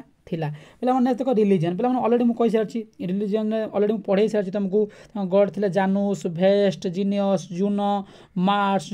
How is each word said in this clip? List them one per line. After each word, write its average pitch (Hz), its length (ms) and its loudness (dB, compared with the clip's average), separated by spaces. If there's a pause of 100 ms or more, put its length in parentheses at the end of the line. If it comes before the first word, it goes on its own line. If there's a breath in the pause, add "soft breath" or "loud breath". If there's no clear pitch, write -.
(280)
ଥିଲା। 160 200 -4 (320 loud breath)
ପିଲାମାନେ, 254 240 2
ନେକ୍ସଟ 247 140 0
ଦେଖ 262 160 -4
ରିଲିଜିଅନ୍। 190 420 2
ପିଲାମାନେ, 247 300 -2
ଅଲରେଡ଼ି 240 180 2
ମୁଁ 233 120 0
କହିସାରିଛି, 220 440 0 (200)
ରିଲିଜିଅନ୍ରେ 214 600 -2 (140)
ଅଲରେଡ଼ି 208 200 2
ମୁଁ 226 80 -6
ପଢ଼େଇ 208 260 2
ସାରିଛି 208 220 -2
ତମକୁ। 202 300 0 (340 loud breath)
ତାଙ୍କ 202 140 -4
ଗଡ୍ 196 220 4
ଥିଲେ 202 200 -2
ଜାନୁସ୍, 196 560 0
ଭେଷ୍ଟ, 190 600 2
ଜିନିୟସ୍, 196 640 -2
ଜୁନୋ, 202 520 -2 (320 loud breath)
ମାର୍ସ, 196 580 0